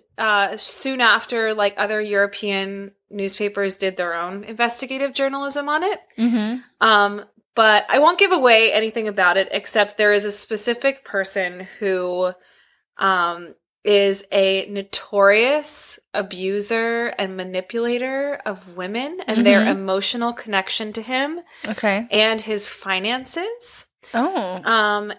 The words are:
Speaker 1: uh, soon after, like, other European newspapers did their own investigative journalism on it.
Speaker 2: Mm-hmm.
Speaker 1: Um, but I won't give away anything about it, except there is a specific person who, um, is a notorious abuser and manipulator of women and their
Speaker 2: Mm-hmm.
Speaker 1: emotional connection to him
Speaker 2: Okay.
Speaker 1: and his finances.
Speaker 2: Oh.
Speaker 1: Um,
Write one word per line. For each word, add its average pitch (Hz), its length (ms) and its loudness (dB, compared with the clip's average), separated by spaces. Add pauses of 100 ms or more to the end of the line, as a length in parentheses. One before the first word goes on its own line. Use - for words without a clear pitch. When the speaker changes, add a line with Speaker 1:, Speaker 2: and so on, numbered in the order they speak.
(180)
Speaker 1:
uh, 208 400 2
soon 262 440 -2
after, 220 520 2
like, 202 240 0
other 208 220 -2
European 196 920 -2 (180)
newspapers 202 640 -4
did 190 220 -4
their 175 160 -4
own 180 320 -6
investigative 240 680 -4
journalism 277 540 -4
on 311 160 0
it. 392 160 -2 (180)
Speaker 2:
Mm-hmm. 226 400 0 (280)
Speaker 1:
Um, 208 400 4 (280)
but 220 360 6
I 254 100 4
won't 339 200 6
give 392 120 4
away 233 400 6
anything 220 380 -2
about 185 260 2
it, 190 160 2
except - 460 0
there 208 160 4
is 202 100 2
a 208 80 -4
specific 240 720 -4
person 190 640 -4 (120)
who, 180 520 -2 (640)
um, 175 580 0 (280)
is 202 500 2
a 190 320 2
notorious 208 1300 0 (160)
abuser 208 920 -2 (100)
and 190 200 -6
manipulator 240 1080 -4
of 185 300 -10
women 240 520 -6
and 226 180 2
their 208 160 6
Speaker 2:
Mm-hmm. 220 80 2 (100)
Speaker 1:
emotional 196 540 -2
connection 214 580 -4
to 220 100 -8
him 277 380 -4 (260)
Speaker 2:
Okay. 214 460 -2
Speaker 1:
and 220 300 2
his 214 260 -4
finances. 254 1200 -4 (280)
Speaker 2:
Oh. 269 560 -2
Speaker 1:
Um, 208 480 2